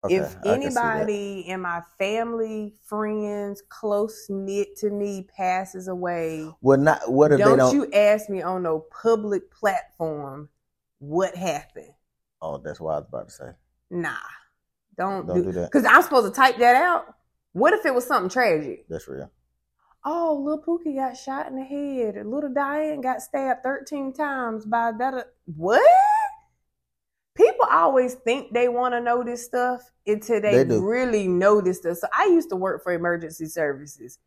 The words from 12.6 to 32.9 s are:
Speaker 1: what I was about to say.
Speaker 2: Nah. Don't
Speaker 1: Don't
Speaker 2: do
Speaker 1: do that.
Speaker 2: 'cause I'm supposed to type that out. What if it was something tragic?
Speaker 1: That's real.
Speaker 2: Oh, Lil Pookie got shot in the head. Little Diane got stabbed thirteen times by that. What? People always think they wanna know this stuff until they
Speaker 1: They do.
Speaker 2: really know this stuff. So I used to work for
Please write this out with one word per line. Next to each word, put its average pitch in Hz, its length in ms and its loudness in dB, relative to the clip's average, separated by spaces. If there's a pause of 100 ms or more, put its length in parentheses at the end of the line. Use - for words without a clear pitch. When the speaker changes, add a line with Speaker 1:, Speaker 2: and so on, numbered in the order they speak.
Speaker 1:
what 80 140 -4
I - 40 -4
was 73 80 -14
about 58 220 -12
to - 40 -20
say. 60 160 -18 (420)
Speaker 2:
Nah. 170 180 -6 (880)
Don't 190 280 -4
Speaker 1:
Don't 175 200 -2
Speaker 2:
do 190 60 -4
Speaker 1:
do 180 80 -4
that. 175 120 -4
Speaker 2:
'cause 262 140 2
I'm 262 160 6
supposed 226 320 0
to - 40 -8
type 262 200 4
that 240 180 6
out. 339 400 0 (380)
What 277 200 4
if 427 120 -2
it 269 100 2
was 247 100 0
something 208 240 0
tragic? 156 600 -2
Speaker 1:
That's 80 180 -10
real. 67 240 -12 (760)
Speaker 2:
Oh, 320 300 -2 (100)
Lil 302 160 -4
Pookie 330 340 -4
got 262 200 -4
shot 269 320 -8
in 262 80 -12
the 262 80 -8
head. 262 640 -6
Little 269 280 -6
Diane 285 460 -4
got 254 220 -4
stabbed 262 420 -4
thirteen 277 500 -6
times 254 520 -6
by 233 340 -2
that. 254 280 -4 (180)
What? 175 360 2 (1500)
People - 360 6
always 269 420 4
think 247 400 -4
they 247 160 2
wanna 247 320 -2
know 240 220 0
this 240 200 -8
stuff 247 480 -4 (140)
until 214 340 0
they 208 120 2
Speaker 1:
They 247 140 6
do. 196 220 0
Speaker 2:
really 226 400 0
know 196 340 6
this 180 180 0
stuff. 170 180 -4
So - 180 -6
I 339 100 2
used 339 240 4
to 190 60 -4
work 185 280 -4
for 180 80 -4